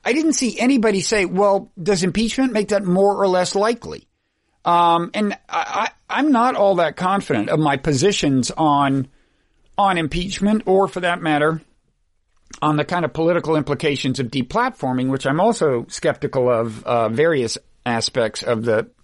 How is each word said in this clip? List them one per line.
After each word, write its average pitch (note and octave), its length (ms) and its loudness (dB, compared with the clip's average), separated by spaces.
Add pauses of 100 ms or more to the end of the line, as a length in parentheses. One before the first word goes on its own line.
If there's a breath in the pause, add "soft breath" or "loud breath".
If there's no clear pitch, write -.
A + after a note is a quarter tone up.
I G#3 100 0
didn't D#4 200 2
see - 260 -2
anybody A3+ 420 2
say, G#3 240 0
"Well, G3 460 0 (100)
does F3+ 220 0
impeachment A3 500 0
make G#3 160 -2
that G#3 140 0
more G3 360 2
or G3 80 2
less F3+ 280 2
likely?" G3+ 500 -2 (600)
Um, E3+ 480 2
and G#3 200 -2 (140)
I, F#3+ 400 -4 (220)
I, F#3+ 100 -4
I'm D4 120 2
not B3 240 2
all G3 200 4
that E3 220 0
confident F3+ 520 -2
of D3 100 0
my C#3+ 180 2
positions C#3+ 760 0
on, C#3 560 0 (680)
on G3 200 2
impeachment, F#3+ 680 -2
or F#3+ 220 4
for F#3+ 100 -8
that F3 220 -2
matter, D#3 400 0 (1000)
on D3+ 140 2
the D3 100 0
kind F3 200 -2
of C3+ 80 -6
political D#3+ 420 0
implications C#3+ 640 -2
of B2 80 -4
deplatforming, C3 840 -4
which C3+ 160 -4
I'm C#3 140 0
also D3+ 480 0
skeptical C3 640 -2
of, A2+ 340 -2
uh, A#2 240 0
various C3 480 0 (280)
aspects A#2 580 -2
of A2+ 220 -2
the, A2 240 0 (140)